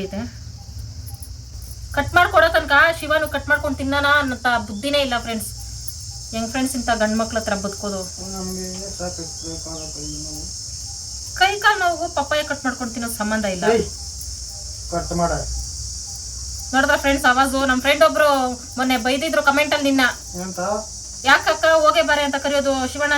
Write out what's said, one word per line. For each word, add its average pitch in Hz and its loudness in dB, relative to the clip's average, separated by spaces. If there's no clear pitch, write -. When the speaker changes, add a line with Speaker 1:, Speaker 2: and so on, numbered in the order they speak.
Speaker 1:
ಐತೆ. 196 -6
ಕಟ್ 277 0
ಮಾಡ್ಕೊಡೋ 349 8
ತನಕ 320 2
ಶಿವನು 302 0
ಕಟ್ 285 -4
ಮಾಡ್ಕೊಂಡು 294 2
ತಿನ್ನೋಣ 285 2
ಅನ್ನೋಂಥ 254 -2
ಬುದ್ಧಿನೇ 277 -2
ಇಲ್ಲ 247 0
ಫ್ರೆಂಡ್ಸ್. 226 -6
ಹೆಂಗ್ 226 -4
ಫ್ರೆಂಡ್ಸ್ 262 -2
ಇಂಥ 240 -2
ಗಂಡು 214 2
ಮಕ್ಳ 226 0
ಹತ್ರ 214 -2
ಬದುಕೋದು? 196 -4
Speaker 2:
ನಮ್ಗೆ 185 -6
ಸಾಕು, 180 -6
ಕೈ 165 -8
ಕಾಲು 160 -8
ನೋವು. 156 -10
Speaker 1:
ಕೈ 392 2
ಕಾಲು 415 4
ನೋವು 339 0
ಪಪ್ಪಾಯ 302 0
ಕಟ್ 294 -4
ಮಾಡ್ಕೊಂಡು 247 -4
ತಿನ್ನೋ 233 -6
ಸಂಬಂಧ 214 0
ಇಲ್ಲ. 185 -2
Speaker 2:
ಏಯ್, 220 2
ಕಟ್ 170 -4
ಮಾಡ. 170 0
Speaker 1:
ನೋಡಿದ್ರ 277 4
ಫ್ರೆಂಡ್ಸ್ 277 2
ಆವಾಜು? 269 2
ನಮ್ಮ 254 2
ಫ್ರೆಂಡ್ 294 6
ಒಬ್ರು 302 6
ಮೊನ್ನೆ 254 2
ಬೈದಿದ್ರು 277 2
ಕಾಮೆಂಟ್ 285 4
ಅಲ್ಲಿ 285 2
ನಿನ್ನ. 269 4
Speaker 2:
ಏನಂತ? 180 -8
Speaker 1:
"ಯಾಕಕ್ಕ 269 4
ಹೋಗೆ 320 6
ಬಾರೆ 294 4
ಅಂತ 277 0
ಕರೆಯೋದು 277 2
ಶಿವಣ್ಣ 285 0